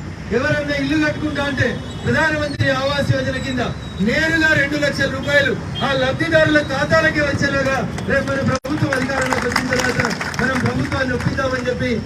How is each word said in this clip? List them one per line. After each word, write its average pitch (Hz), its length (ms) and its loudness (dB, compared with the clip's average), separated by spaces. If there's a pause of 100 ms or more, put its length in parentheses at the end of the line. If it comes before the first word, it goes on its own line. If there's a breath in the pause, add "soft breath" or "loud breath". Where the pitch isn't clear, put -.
(320)
ఎవరన్నా 285 440 2
ఇల్లు 294 300 2
కట్టుకుంటా 285 380 -2
అంటే 269 360 -2 (240)
ప్రధానమంత్రి 294 680 0
ఆవాస్ 277 440 0
యోజన 262 220 -2
కింద 254 240 -2 (400)
నేరుగా 311 520 4
రెండు 277 240 2
లక్షల 277 340 0
రూపాయలు 269 460 2 (280)
ఆ 277 80 0
లబ్ధిదారుల 302 640 4
ఖాతాలకి 294 640 2
వచ్చేలాగా 277 680 0 (180)
రేపు 277 240 0
మన 269 40 0
ప్రభుత్వం 269 560 0
అధికారంలోకి 254 540 0
వచ్చిన 254 240 -2
తర్వాత 247 300 0 (420)
మనం 262 160 0
ప్రభుత్వాన్ని 262 560 -2
ఒప్పిద్దామని 254 540 -2
చెప్పి 247 380 -2